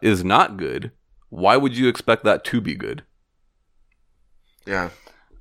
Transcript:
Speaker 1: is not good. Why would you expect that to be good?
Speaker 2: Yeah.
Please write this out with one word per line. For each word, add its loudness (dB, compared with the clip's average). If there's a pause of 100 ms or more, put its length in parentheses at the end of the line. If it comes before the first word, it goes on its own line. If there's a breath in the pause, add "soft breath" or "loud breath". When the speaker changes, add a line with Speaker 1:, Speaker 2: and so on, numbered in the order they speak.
Speaker 1:
is 2
not 2
good. -8 (400)
Why 4
would 0
you 2
expect 0
that 2
to -4
be -6
good? -10 (1600)
Speaker 2:
Yeah. -4 (500 soft breath)